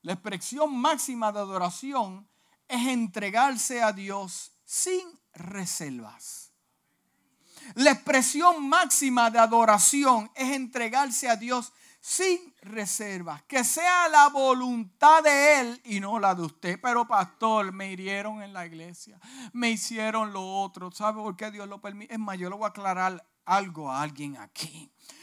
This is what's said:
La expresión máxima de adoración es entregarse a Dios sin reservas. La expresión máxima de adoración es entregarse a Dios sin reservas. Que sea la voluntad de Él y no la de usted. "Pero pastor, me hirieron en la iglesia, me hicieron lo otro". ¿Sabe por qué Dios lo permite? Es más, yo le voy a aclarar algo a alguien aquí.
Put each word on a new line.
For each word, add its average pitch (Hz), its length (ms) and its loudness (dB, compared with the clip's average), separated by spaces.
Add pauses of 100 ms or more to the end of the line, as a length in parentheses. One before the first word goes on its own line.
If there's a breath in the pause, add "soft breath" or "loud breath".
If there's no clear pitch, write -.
La 170 140 -6
expresión 247 600 -6
máxima 247 560 -2
de 208 100 -8
adoración 196 840 -6 (400)
es 247 200 -4
entregarse 233 960 0
a 214 100 2
Dios 196 600 -10 (120)
sin 370 560 -6 (140)
reservas. 165 1160 -12 (1200 loud breath)
La 269 160 6
expresión 294 760 2
máxima 269 640 2
de 233 80 2
adoración 226 960 4
es 269 220 -4
entregarse 247 720 -2
a 233 80 4
Dios 240 380 -4 (260 soft breath)
sin 359 640 -2
reservas. 190 800 -8
Que 262 220 -2
sea 349 440 2
la 294 200 10
voluntad 262 920 4
de 294 380 6
Él 240 240 -6
y 208 160 -4
no 202 180 -4
la 196 160 2
de 175 80 -6
usted. 175 380 -6
"Pero 240 260 0
pastor, 214 640 0
me 190 220 -10
hirieron 202 500 -8
en 202 120 -18
la 180 100 -12
iglesia, 170 560 -20 (320 loud breath)
me 240 180 0
hicieron 220 640 -2
lo 190 300 -6
otro". 185 280 -10
¿Sabe 214 300 -4
por 214 160 -8
qué 214 140 -10
Dios 202 180 -14
lo 202 140 -16
permite? 208 320 -14
Es 220 40 -6
más, 196 200 -8
yo 180 100 -6
le 202 80 -10
voy 214 80 -6
a 208 40 -2
aclarar 185 580 -4 (180)
algo 175 460 -2
a 135 120 -4
alguien 147 340 -10
aquí. 151 560 -16 (300 loud breath)